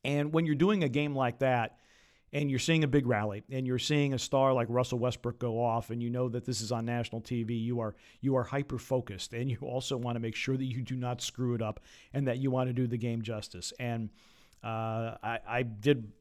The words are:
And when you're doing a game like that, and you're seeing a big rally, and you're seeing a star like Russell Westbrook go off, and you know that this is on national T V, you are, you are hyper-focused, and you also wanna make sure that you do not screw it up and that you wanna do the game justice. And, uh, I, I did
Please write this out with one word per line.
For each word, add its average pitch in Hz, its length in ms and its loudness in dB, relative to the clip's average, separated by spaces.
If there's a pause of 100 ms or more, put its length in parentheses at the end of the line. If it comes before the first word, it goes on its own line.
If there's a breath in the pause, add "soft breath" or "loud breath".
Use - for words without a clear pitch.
And 147 280 2
when 165 140 4
you're 151 80 4
doing 180 300 4
a 139 40 2
game 147 260 0
like 127 240 0
that, 127 400 2 (540 soft breath)
and 143 180 0
you're 127 80 2
seeing 160 240 4
a 147 60 2
big 135 180 4
rally, 107 420 0
and 131 160 -4
you're 127 140 0
seeing 143 340 2
a 127 60 0
star 135 340 4
like 120 160 2
Russell 123 300 0
Westbrook 120 400 -2
go 117 240 -2
off, 117 280 0
and 120 120 -4
you 120 80 -2
know 123 180 0
that 120 160 -4
this 117 160 -4
is 110 120 -4
on 117 120 -2
national 117 360 -2
T 117 240 -2
V, 117 100 -2
you 117 240 -2
are, 110 160 -4 (260 loud breath)
you 135 140 2
are 127 80 4
hyper-focused, 127 920 -4
and 123 140 -2
you 120 120 -2
also 131 360 -4
wanna 120 220 -2
make 113 160 -4
sure 135 220 -2
that 131 80 -2
you 127 180 -4
do 127 140 -6
not 123 260 -4
screw 120 320 -2
it 110 80 -2
up 107 160 -4 (340 loud breath)
and 139 140 0
that 123 120 0
you 135 120 2
wanna 127 220 2
do 123 160 2
the 117 100 -2
game 117 240 -2
justice. 107 560 -8
And, 117 320 -4 (540 soft breath)
uh, 113 580 -2
I, 113 240 -2
I 120 160 0
did 113 480 2 (100)